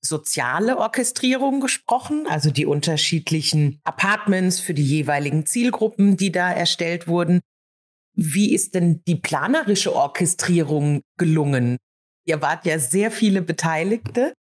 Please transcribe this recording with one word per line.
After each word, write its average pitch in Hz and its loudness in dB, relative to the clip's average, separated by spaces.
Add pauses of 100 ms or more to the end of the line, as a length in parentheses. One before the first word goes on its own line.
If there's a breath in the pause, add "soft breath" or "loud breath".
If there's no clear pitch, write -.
soziale 156 -2
Orchestrierung 254 0
gesprochen, 269 -2
also 151 0
die 147 0
unterschiedlichen 151 0
Apartments 190 0
für - -2
die 147 0
jeweiligen 143 0
Zielgruppen, 220 2
die 190 0
da 180 0
erstellt 170 -2
wurden. 175 2 (760)
Wie 185 0
ist - -2
denn 170 2
die 170 0
planerische 247 0
Orchestrierung 147 0 (160)
gelungen? 143 2 (480)
Ihr 156 -2
wart 156 -2
ja 160 0
sehr 196 0
viele 202 2
Beteiligte. 170 -2 (160)